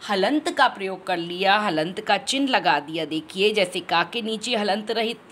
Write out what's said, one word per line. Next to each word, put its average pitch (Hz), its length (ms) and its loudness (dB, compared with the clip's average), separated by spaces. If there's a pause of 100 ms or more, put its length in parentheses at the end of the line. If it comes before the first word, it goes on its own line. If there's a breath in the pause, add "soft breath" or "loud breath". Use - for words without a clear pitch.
हलंत 214 420 2
का 285 180 4
प्रयोग 190 380 -8
कर 185 100 -2
लिया, 180 420 2
हलंत 180 420 -2
का 202 180 2
चिन्ह 269 320 -2
लगा 175 300 4
दिया। 160 240 -6
देखिए 156 480 0
जैसे 190 300 0
का 170 220 2
के 226 180 -8
नीचे 220 340 -4
हलंत 208 340 -2
रहित 226 300 -4 (120)